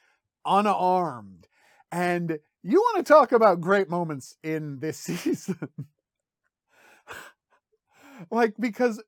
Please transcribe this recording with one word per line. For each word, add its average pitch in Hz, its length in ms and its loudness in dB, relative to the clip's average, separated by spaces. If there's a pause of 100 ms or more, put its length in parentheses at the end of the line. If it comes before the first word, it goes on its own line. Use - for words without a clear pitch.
(440)
unarmed. 180 1040 0 (420)
And 175 480 -2 (240)
you 247 180 2 (120)
wanna 381 100 -2
talk 294 300 6
about 214 280 4
great 190 300 0
moments 160 540 -6
in 156 340 -6
this 151 200 -8
<laughs> - 0 -
season. - 600 -6 (2750)
Like, 226 300 0
because 233 480 -2